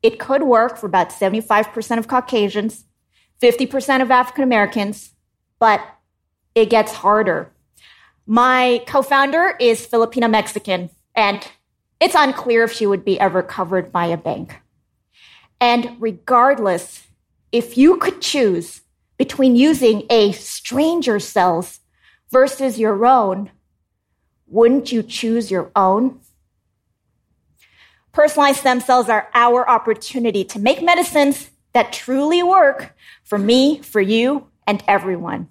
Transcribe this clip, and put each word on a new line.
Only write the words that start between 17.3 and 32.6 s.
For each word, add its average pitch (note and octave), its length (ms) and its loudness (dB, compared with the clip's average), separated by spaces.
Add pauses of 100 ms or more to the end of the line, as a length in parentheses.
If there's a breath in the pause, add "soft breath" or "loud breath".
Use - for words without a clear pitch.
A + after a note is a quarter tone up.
if A#3 260 -4
you E4 180 6
could F#4 240 -6
choose G3 600 -2 (360)
between C4 380 0
using B3 560 2
a G#3 220 4
stranger's C4+ 960 -4
cells F3+ 540 -2 (500)
versus C4 500 0
your G#3+ 260 0
own, G3+ 440 0 (960)
wouldn't A#3 440 2
you A3+ 140 -2
choose A3+ 480 -4
your F3+ 240 -4
own? G3+ 440 0 (1900 soft breath)
Personalized D4 480 2
stem B3+ 220 0
cells B3 280 2
are G#3+ 260 0
our A#3+ 340 4
opportunity A3+ 760 -2
to G#3 140 -12
make C4 240 0
medicines D#4 680 0 (240)
that - 180 0
truly D4 500 -2
work F4 520 2 (280 soft breath)